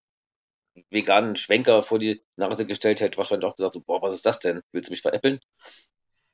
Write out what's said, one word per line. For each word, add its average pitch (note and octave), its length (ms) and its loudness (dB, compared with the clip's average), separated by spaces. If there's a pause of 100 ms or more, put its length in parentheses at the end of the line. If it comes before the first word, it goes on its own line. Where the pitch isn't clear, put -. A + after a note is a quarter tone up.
(920)
veganen G#2 460 2
Schwenker A2+ 460 4
vor A2+ 160 0
die G#2+ 240 -2 (140)
Nase G#2 300 -2
gestellt, G#2 340 0
hätte G2+ 140 0
ich - 40 -8
wahrscheinlich G2 320 -2
auch - 60 -20
gesagt, F#2+ 180 -2
so: E2+ 60 -12
"Boah, F2 220 -4
was F#2+ 120 -2
ist F2+ 120 -2
das A2 120 2
denn? F2 240 -2 (100)
Willst F2 160 -6
du - 40 -8
mich F2+ 100 -8
veräppeln?" C3+ 380 -2 (920)